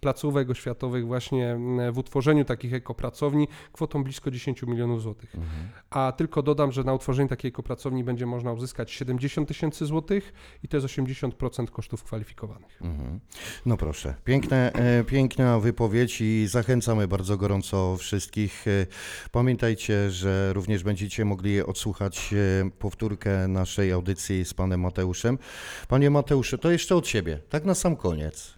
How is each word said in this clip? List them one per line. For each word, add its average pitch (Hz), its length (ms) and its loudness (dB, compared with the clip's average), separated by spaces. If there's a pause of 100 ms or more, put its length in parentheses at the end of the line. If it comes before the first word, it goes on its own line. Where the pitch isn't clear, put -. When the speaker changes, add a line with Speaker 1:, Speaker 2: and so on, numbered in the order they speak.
Speaker 1:
placówek 139 500 0
oświatowych 123 560 -4
właśnie, 123 460 0
mm, 123 400 0
w 123 60 -2
utworzeniu 139 460 4
takich 120 300 -2
ekopracowni 147 720 0 (240)
kwotą 147 320 -2
blisko 135 260 -6
dziesięciu 123 360 -6
milionów 120 360 0
złotych. - 320 -10
Speaker 2:
Mhm. 80 340 -8 (220)
Speaker 1:
A 131 260 0
tylko 156 260 0
dodam, 143 300 2
że 131 120 -2
na 131 100 2
utworzenie 135 340 0
takiej 131 200 -4
ekopracowni 127 560 -4
będzie 123 220 -4
można 120 260 -4
uzyskać 117 380 -8
siedemdziesiąt 127 580 -4
tysięcy 151 380 -4
złotych 160 460 -2 (300)
i - 60 -12
to 151 80 -2
jest 135 80 2
osiemdziesiąt 131 500 -4
procent 120 360 -4
kosztów - 340 -10
kwalifikowanych. - 760 -12
Speaker 2:
Mhm. 76 380 -6 (460)
No 117 100 4
proszę, 76 380 -4 (100)
piękne, 127 480 2
e, 120 320 4
piękna 123 560 4
wypowiedź 117 600 2
i 110 280 4
zachęcamy 117 600 2
bardzo 95 280 0
gorąco 95 600 2
wszystkich. - 720 -4
E, 98 180 4 (460)
pamiętajcie, 110 760 2
że 95 420 2
również 95 300 0
będziecie 101 420 -2
mogli 101 380 2
odsłuchać, 98 720 -4 (320)
e, 92 40 -4
powtórkę 98 800 -2
naszej 95 480 2
audycji 92 480 -2
z - 100 -8
panem 92 260 0
Mateuszem. 92 580 0 (500)
Panie 139 220 6
Mateuszu, 139 480 2
to 165 120 2
jeszcze 170 260 4
od 165 120 4
siebie, 82 300 0 (100)
tak 151 160 -2
na 185 100 2
sam 170 220 2
koniec. 78 600 -4